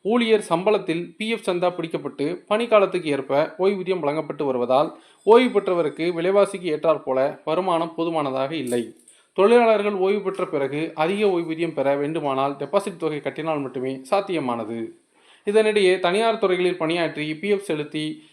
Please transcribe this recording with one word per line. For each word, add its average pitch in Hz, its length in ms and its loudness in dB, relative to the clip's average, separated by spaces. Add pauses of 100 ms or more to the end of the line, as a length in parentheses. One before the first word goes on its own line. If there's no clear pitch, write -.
ஊழியர் 220 480 2
சம்பளத்தில் 175 680 0
பி 220 120 -6
எஃப் 220 200 -4
சந்தா 175 240 0
பிடிக்கப்பட்டு 160 720 -6
பணிக்காலத்துக்கு 208 560 2
ஏற்ப 139 560 0
ஓய்வூதியம் 185 400 0
வழங்கப்பட்டு 147 460 -4
வருவதால், 127 540 0 (240)
ஓய்வு 240 280 6
பெற்றவருக்கு 170 720 -2
விலைவாசிக்கு 190 560 2
ஏற்றாற் 151 260 0
போல 135 420 -2
வருமானம் 165 500 0
போதுமானதாக 147 600 -2
இல்லை. 120 400 -4 (380)
தொழிலாளர்கள் 214 600 6
ஓய்வு 190 280 0
பெற்ற 185 240 -4
பிறகு 147 500 -2
அதிக 196 320 0
ஓய்வூதியம் 165 460 -2
பெற 139 220 0
வேண்டுமானால் 143 600 -2
டெபாசிட் 175 420 -2
தொகை 151 220 -4
கட்டினால் 151 420 -4
மட்டுமே 131 400 -6 (100)
சாத்தியமானது. 123 800 -4 (560)
இதனிடையே, 208 540 4
தனியார் 208 380 2
துறைகளில் 180 400 0
பணியாற்றி 156 600 -2
பி 196 100 -6
எஃப் 196 160 0
செலுத்தி 151 680 -6